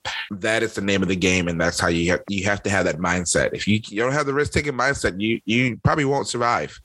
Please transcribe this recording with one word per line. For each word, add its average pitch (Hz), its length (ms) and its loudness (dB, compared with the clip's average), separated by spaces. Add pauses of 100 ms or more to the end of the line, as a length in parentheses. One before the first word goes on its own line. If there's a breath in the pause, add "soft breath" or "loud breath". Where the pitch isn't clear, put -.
(320 loud breath)
that 110 320 0
is 110 100 -4
the 104 80 -4
name 98 220 2
of 87 60 0
the 95 80 2
game, 92 320 2
and 85 100 -2
that's 85 220 0
how 90 80 4
you 85 220 2
have, 87 180 0
you 101 160 -4
have 101 180 0
to 104 60 -2
have 95 160 2
that 85 120 0
mindset. 87 560 0
If - 140 -4
you, 107 220 2
you 104 120 -6
don't 127 120 0
have 147 120 0
the 139 80 -2
risk-taking 147 380 0
mindset, 123 480 0
you, 110 240 0
you 117 400 2
probably 151 220 2
won't 139 240 0
survive, 117 560 -2